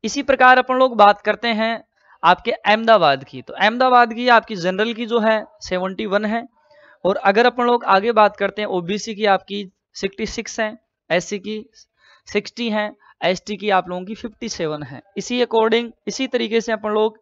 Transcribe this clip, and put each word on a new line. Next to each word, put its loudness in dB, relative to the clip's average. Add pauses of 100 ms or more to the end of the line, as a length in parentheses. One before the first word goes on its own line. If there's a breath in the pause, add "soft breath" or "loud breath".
इसी -6
प्रकार 6
अपन 0
लोग 2
बात 6
करते -4
हैं -2 (400 soft breath)
आपके 2
अहमदाबाद 2
की। -16
तो -18
अहमदाबाद 2
की -4
आपकी 4
जनरल -2
की -8
जो -2
है 0 (160)
सेवेंटी -6
वन -2
है -4 (580 soft breath)
और 2
अगर 2
अपन 0
लोग 0
आगे 2
बात 4
करते -4
हैं -6
ओबीसी -6
की -4
आपकी -2 (220)
सिक्सटी -8
सिक्स -10
है, -6 (340)
एससी -2
की -10 (600 soft breath)
सिक्सटी -6
है, -4 (280 soft breath)
एसटी -4
की -6
आप 0
लोगों -8
की -12
फिफ्टी -12
सेवन -6
है। -16 (160)
इसी -2
according, 0 (160)
इसी -6
तरीके -2
से -6
अपन -4
लोग 0